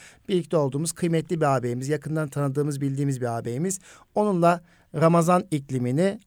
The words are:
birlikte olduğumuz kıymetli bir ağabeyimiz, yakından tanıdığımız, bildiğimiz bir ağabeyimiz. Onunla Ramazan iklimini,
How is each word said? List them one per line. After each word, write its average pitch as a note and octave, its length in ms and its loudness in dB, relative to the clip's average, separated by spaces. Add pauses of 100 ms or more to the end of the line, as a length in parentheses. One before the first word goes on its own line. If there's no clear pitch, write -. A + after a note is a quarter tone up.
(280)
birlikte F3+ 280 0
olduğumuz C#3+ 360 0
kıymetli E3 480 -2
bir D3+ 60 2 (100)
ağabeyimiz, B2 320 -4
yakından D3+ 400 -2
tanıdığımız, C#3+ 520 -2
bildiğimiz C#3 400 -2
bir B2 60 -4
ağabeyimiz. A#2+ 520 -4 (360)
Onunla F3 460 2 (340)
Ramazan E3+ 560 4
iklimini, C#3 760 -2